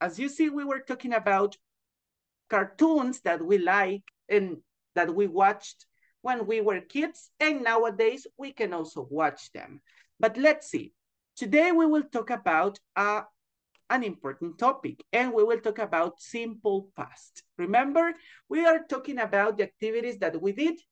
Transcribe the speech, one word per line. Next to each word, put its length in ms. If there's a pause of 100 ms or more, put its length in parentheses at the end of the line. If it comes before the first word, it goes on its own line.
As 180
you 100
see, 200
we 160
were 160
talking 320
about 440 (920)
cartoons 720
that 220
we 140
like 460 (240)
and 300 (360)
that 200
we 120
watched 600 (360)
when 240
we 140
were 200
kids, 500 (100)
and 220
nowadays 640 (120)
we 140
can 200
also 380
watch 420
them. 300 (380)
But 160
let's 320
see. 240 (440)
Today 360
we 120
will 200
talk 260
about, 480 (180)
uh, 260 (680)
an 140
important 520
topic, 560
and 220
we 80
will 180
talk 180
about 420
simple 760
past. 460 (160)
Remember, 560 (340)
we 160
are 240
talking 300
about 400
the 60
activities 540
that 220
we 120
did 280 (120)